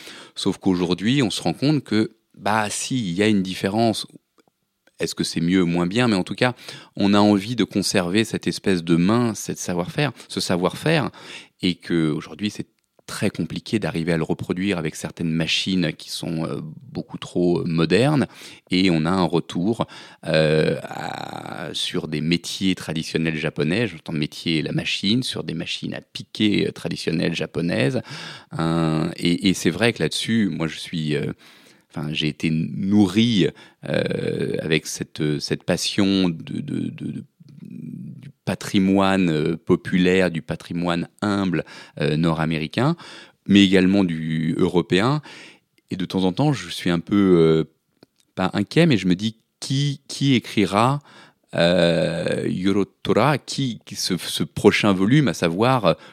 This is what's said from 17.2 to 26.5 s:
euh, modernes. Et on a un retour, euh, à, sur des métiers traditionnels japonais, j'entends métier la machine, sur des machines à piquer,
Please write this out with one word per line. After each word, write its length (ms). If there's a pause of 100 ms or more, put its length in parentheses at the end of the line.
euh, 40
modernes. 600 (420)
Et 220
on 120
a 60
un 140
retour, 640 (400)
euh, 560
à, 920
sur 340
des 140
métiers 540
traditionnels 600
japonais, 520
j'entends 260
métier 480
la 120
machine, 500
sur 200
des 120
machines 400
à 60
piquer, 640